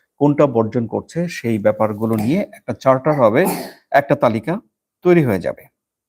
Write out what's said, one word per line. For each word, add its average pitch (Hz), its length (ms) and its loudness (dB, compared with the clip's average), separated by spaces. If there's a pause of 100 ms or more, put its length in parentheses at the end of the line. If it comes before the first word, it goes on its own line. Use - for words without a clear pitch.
(220)
কোনটা 147 260 4
বর্জন 117 400 -2
করছে, 160 400 -6
সেই 117 320 -4
ব্যাপারগুলো 110 560 -2
নিয়ে 117 240 -2
একটা - 340 -10
চার্টার 131 400 0
হবে, 123 280 4 (500)
একটা - 240 2
তালিকা 117 380 -2 (520)
তৈরি 175 180 6
হয়ে 98 220 0
যাবে। 62 180 -8 (460)